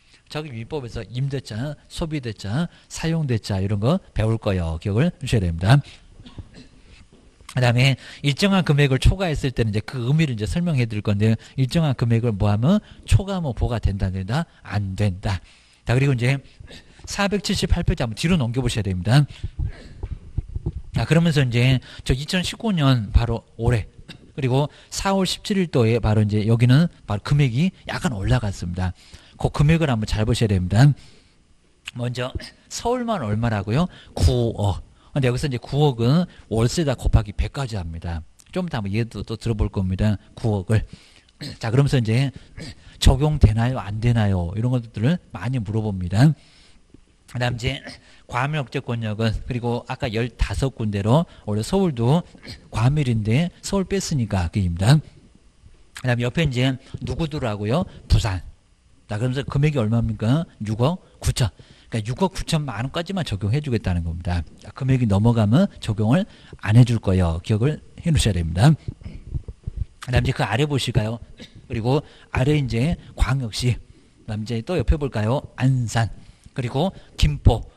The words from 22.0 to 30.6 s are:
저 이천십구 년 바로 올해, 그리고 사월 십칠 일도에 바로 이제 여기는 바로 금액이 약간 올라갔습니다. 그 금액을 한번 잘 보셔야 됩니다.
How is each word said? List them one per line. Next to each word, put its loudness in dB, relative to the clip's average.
저 0
이천십구 -4
년 2
바로 2
올해, 0
그리고 0
사월 0
십칠 -4
일도에 2
바로 4
이제 0
여기는 4
바로 -4
금액이 2
약간 -4
올라갔습니다. -2
그 -2
금액을 2
한번 0
잘 -2
보셔야 2
됩니다. 6